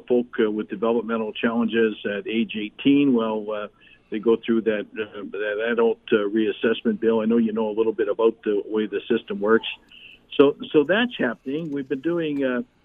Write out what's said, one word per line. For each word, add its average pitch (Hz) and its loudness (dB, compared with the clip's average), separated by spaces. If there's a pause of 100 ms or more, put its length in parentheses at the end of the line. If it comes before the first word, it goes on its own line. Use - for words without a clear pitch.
folk, 123 2 (180)
uh, 107 2
with 107 -4
developmental 113 -2
challenges 113 0
at 101 -6
age 110 -4
eighteen. 139 2
Well, 110 0
uh, 104 -6 (420)
they 110 -6
go 113 4
through 113 2
that, 104 -2 (120)
uh, 104 -8 (120)
that 104 -2
adult, 117 2 (120)
uh, 117 6
reassessment 107 0
bill. 113 2
I 110 -2
know 117 2
you 113 2
know 110 -2
a 104 -4
little 113 2
bit 104 -2
about 113 2
the 104 0
way 107 -2
the 98 -4
system 110 -2
works. 110 2 (680)
So, 143 6 (160)
so 151 6
that's 220 0
happening. 139 -4
We've 139 -6
been 139 -6
doing, 156 -2
uh, 123 -2 (220)